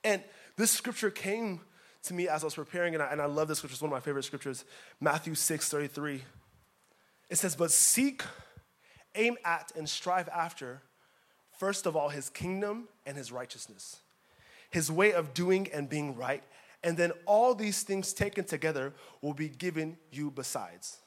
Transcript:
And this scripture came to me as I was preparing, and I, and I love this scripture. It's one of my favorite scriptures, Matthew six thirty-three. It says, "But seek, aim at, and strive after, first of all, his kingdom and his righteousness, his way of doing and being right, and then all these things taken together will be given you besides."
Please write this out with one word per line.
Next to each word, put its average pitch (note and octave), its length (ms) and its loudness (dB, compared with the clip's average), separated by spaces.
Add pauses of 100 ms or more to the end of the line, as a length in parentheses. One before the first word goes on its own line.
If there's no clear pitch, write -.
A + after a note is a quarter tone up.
And G3+ 200 4 (320)
this A3+ 160 4
scripture A3+ 380 0
came G3 520 -2 (420)
to F3+ 100 -6
me F3+ 140 0
as D#3 160 0
I - 20 -4
was D3 100 -2
preparing, F3 380 -2
and D3+ 100 0
I, C3 80 0
and D3+ 100 0
I C#3+ 40 2
love D3+ 220 2
this D3+ 100 0
scripture. C3+ 160 -6
It's B2+ 80 -8
one D3 100 -2
of C3+ 40 0
my C3 40 -4
favorite C#3 240 -4
scriptures, C3+ 400 -8 (380)
Matthew D#3 340 2
six - 320 0
thirty-three. D3 560 -2 (1040)
It E3+ 80 0
says, F3 180 2
"But E3 160 2
seek, - 520 6 (920)
aim A#3 280 2
at, E3+ 320 -2
and D#3 140 -6
strive F3+ 400 -2
after, D#3+ 540 -6 (720)
first G3 280 -2
of D#3+ 100 0
all, D3 140 2
his D3 200 -6
kingdom G3+ 580 -4 (180)
and C#3 120 -10
his A#2+ 140 -10
righteousness, A#2+ 720 -12 (680)
his D#3+ 220 0
way G3 200 6
of D#3+ 220 0
doing F#3 400 4
and C#3+ 160 -4
being D3 260 -2
right, B2+ 280 -4 (400)
and E3+ 120 2
then F3 160 4 (140)
all A3+ 300 8
these G#3 280 0
things F#3+ 300 -2
taken G3+ 320 -2
together C#3+ 480 -2 (280)
will D3 120 -2
be D3+ 160 -4
given D#3+ 480 -4 (140)
you C#3+ 200 -4
besides." G#2+ 760 -8